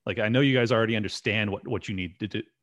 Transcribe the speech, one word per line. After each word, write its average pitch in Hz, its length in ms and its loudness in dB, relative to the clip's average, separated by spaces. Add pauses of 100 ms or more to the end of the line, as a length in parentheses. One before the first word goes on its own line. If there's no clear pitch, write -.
Like, 104 140 -4
I 107 100 2
know 123 100 4
you 139 160 4
guys 120 160 4
already 113 240 2
understand 104 560 -2
what, - 160 -8
what 104 220 -6
you 101 60 -6
need 90 240 -8
to 107 80 -4
do, 107 160 -6 (200)